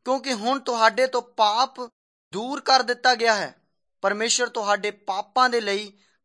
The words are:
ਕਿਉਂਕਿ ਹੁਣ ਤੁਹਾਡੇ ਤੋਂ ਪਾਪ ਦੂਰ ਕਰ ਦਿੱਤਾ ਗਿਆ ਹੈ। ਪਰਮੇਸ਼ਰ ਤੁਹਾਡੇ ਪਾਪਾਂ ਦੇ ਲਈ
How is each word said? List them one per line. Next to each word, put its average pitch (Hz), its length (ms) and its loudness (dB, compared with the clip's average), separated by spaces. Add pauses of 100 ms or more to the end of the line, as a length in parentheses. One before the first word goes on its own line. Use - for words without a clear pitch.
ਕਿਉਂਕਿ 262 300 -2
ਹੁਣ 247 260 -2
ਤੁਹਾਡੇ 233 460 2
ਤੋਂ 247 140 -2
ਪਾਪ 233 680 -2 (460)
ਦੂਰ 254 280 -6
ਕਰ 262 220 4
ਦਿੱਤਾ 247 320 0
ਗਿਆ 226 200 2
ਹੈ। 160 200 -6 (480)
ਪਰਮੇਸ਼ਰ 220 460 -2
ਤੁਹਾਡੇ 208 420 -2
ਪਾਪਾਂ 208 580 -2
ਦੇ 240 120 0
ਲਈ 202 300 -4 (340)